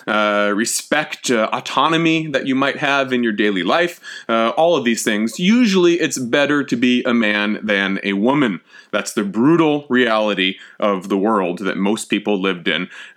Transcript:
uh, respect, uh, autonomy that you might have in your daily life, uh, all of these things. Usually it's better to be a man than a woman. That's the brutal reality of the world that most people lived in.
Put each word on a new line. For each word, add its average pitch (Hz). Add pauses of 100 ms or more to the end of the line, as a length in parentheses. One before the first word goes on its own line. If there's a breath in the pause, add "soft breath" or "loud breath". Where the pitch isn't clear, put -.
uh, 104
respect, -
uh, 110
autonomy 160
that 135
you 131
might 139
have 139
in 123
your 113
daily 104
life, 165 (300 loud breath)
uh, 113
all 165
of 123
these 113
things. 110
Usually 190
it's 139
better 143
to 131
be 123
a 123
man 104
than 98
a 101
woman. 113 (300 loud breath)
That's 101
the 104
brutal 147
reality 110 (200 loud breath)
of 98
the 101
world 95
that 98
most 101
people 104
lived 90
in. 85 (280 loud breath)